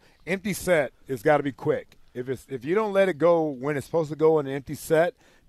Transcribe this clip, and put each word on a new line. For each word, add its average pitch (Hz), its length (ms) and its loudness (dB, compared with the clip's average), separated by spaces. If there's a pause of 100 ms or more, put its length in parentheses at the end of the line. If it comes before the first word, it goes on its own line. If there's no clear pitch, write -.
(280)
Empty 185 260 -4
set, 156 380 0 (160)
it's 131 160 -8
gotta 147 200 4
be 139 100 -4
quick. - 440 -4 (160)
If 123 160 -10
it's, 120 200 -10
if 127 160 -10
you 165 100 -2
don't 214 180 -2
let 196 160 4
it 156 80 -2
go 165 280 4
when 143 320 -4
it's 127 80 -6
supposed 160 240 -2
to 156 60 -8
go 156 240 4
in 143 80 -4
an 135 60 -6
empty 143 220 -8
set, 165 400 2 (340)